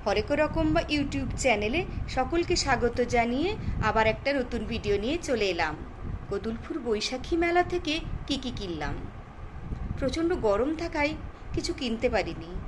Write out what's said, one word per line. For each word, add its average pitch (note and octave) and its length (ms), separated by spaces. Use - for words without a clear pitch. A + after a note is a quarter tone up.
হরেক G#3 260
রকম D#4 320
বা E4 80
YouTube C#4 380
চ্যানেলে A3+ 380
সকলকে E4 380
স্বাগত A#3+ 340
জানিয়ে B3 360
আবার A3 260
একটা C#4 240
নতুন B3 220
ভিডিও G3+ 320
নিয়ে C4 120
চলে A3+ 260
এলাম। D#3+ 200
কতুলপুর A3+ 440
বৈশাখী A#3+ 560
মেলা F4 200
থেকে F4 220
কি C#4 160
কি B3 160
কিনলাম। D#3 360
প্রচণ্ড D4 320
গরম G#3+ 240
থাকায় D#4 300
কিছু E4+ 260
কিনতে A#3 340
পারিনি E3 360